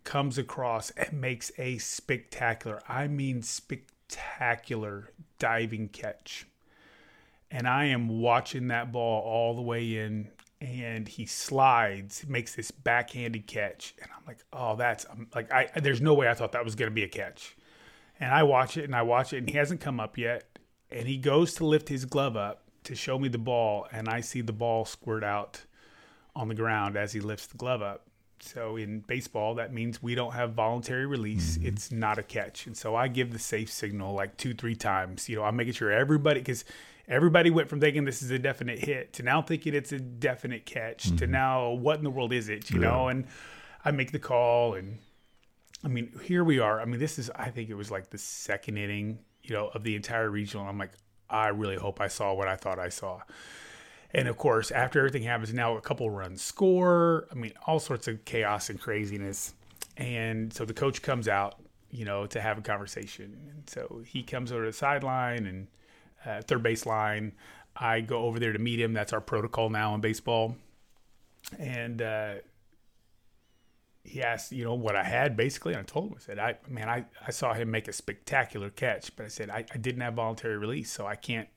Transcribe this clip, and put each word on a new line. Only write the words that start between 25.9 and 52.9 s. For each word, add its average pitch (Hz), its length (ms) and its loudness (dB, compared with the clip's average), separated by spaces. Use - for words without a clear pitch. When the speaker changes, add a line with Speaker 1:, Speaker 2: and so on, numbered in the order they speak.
Speaker 1:
on 117 140 -4
the 113 60 -2
ground 107 420 2
as 104 160 0
he 107 80 -2
lifts 104 260 -6
the - 120 -18
glove 123 240 0
up. 101 240 -6
So 113 360 -8
in 107 240 -6
baseball, 113 560 -2
that 117 160 -4
means 117 300 -4
we 120 120 -2
don't 120 180 0
have 120 220 -2
voluntary 120 520 0
release. 107 520 0
Speaker 2:
Mm-hmm. 82 100 0
Speaker 1:
It's 107 240 -4
not 107 260 2
a 104 40 -4
catch. - 440 -6
And 110 100 -12
so 110 200 -4
I 131 120 4
give 123 240 0
the 110 60 -6
safe 110 320 -4
signal, 101 440 -4
like, 98 220 -2
two, 123 180 -4
three 113 200 -2
times. 95 540 -2
You 113 80 -4
know, 107 80 0
I'm 107 120 2
making 120 180 0
sure 107 180 2
everybody, 139 500 6
'cause 123 220 -4
everybody 170 420 8
went 160 180 4
from 147 120 -2
thinking 147 240 4
this 127 180 -2
is 127 100 -6
a 131 60 2
definite 123 420 -2
hit 135 340 -4
to 131 80 -10
now 135 200 4
thinking 156 320 -2
it's 139 180 0
a 135 80 -4
definite 123 640 -2
catch 117 380 -6
to 92 60 4
Speaker 2:
Mm-hmm. 123 80 2
Speaker 1:
now, 131 380 4
what 131 280 2
in 151 60 -2
the 143 60 0
world 127 220 0
is 113 160 0
it, 107 220 -6
you 87 100 4
Speaker 2:
Yeah. 110 80 6
Speaker 1:
know? 127 200 4
And 131 180 0
I 147 80 4
make 135 200 0
the 147 60 -2
call, 120 560 4
and, 95 240 -8
I 143 40 -2
mean, 120 220 -2
here 180 180 4
we 151 160 6
are. 110 220 4
I 117 40 -4
mean, 120 140 -2
this 147 220 -2
is, 120 160 -6
I 123 140 -6
think 113 200 -8
it 107 40 -6
was, 104 180 -8
like, 95 180 -6
the 104 80 -12
second - 580 -6
inning, 104 440 -4
you 113 100 -6
know, 104 140 0
of 107 160 -8
the 110 100 0
entire 110 360 0
regional. 101 360 -4
I'm 101 120 -6
like, 98 140 -6
"I 110 180 2
really 101 280 0
hope 98 240 -4
I 101 80 2
saw 98 260 0
what 95 140 0
I 95 80 0
thought 92 240 -4
I 90 80 -4
saw." 92 320 -8